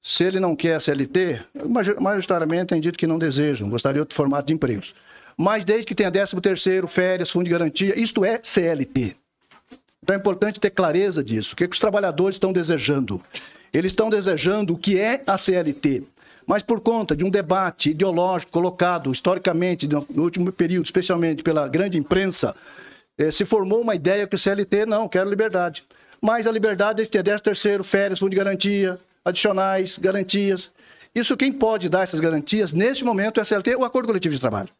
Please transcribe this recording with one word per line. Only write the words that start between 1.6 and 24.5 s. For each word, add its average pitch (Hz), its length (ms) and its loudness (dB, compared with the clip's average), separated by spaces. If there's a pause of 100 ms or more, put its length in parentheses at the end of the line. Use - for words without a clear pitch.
major-, 208 320 0
majoritariamente 175 680 0
tem 175 140 0
dito 170 160 -2
que 170 100 -2
não 165 120 0
desejam, 143 500 0
gostariam 120 280 -2
de 147 40 0
outro 151 140 -6
formato 139 320 0
de 156 80 2
empregos. 120 400 -4 (420)
Mas 196 280 0
desde 220 220 0
que 214 80 -6
tenha 190 160 0
décimo 190 300 0
terceiro, 185 460 0
férias, 180 440 0
fundo 180 140 0
de 170 60 -2
garantia, 170 480 0
isto 226 260 0
é 226 160 0
C - 220 0
L 160 220 0
T. 120 320 -4 (840)
Então - 140 0
é 196 40 -2
importante 202 420 0
ter 202 100 2
clareza 180 520 2
disso. 110 300 -2
O - 40 -14
que 175 100 0
que 180 80 -6
os - 60 -2
trabalhadores 190 560 0
estão 190 160 0
desejando? 143 680 0 (520)
Eles 185 180 2
estão 220 180 0
desejando 190 640 0
o 170 60 -4
que 190 200 0
é 233 280 0
a 196 100 2
C 190 180 0
L 160 180 0
T. 139 320 -2 (420)
Mas 202 160 0
por 226 180 -2
conta 220 360 0
de 151 80 -2
um 190 40 0
debate 185 600 0
ideológico 175 640 0
colocado 175 600 0
historicamente 175 760 0
no, 147 200 -2
no 196 140 -2
último 175 300 0
período, 175 340 0
especialmente 170 560 0
pela 156 260 0
grande 175 300 0
imprensa, 180 560 0 (640)
eh, 156 140 2
se 196 120 0
formou 208 380 2
uma 226 140 0
ideia 190 320 0
que 202 80 -4
o - 20 -2
C - 100 0
L 196 160 0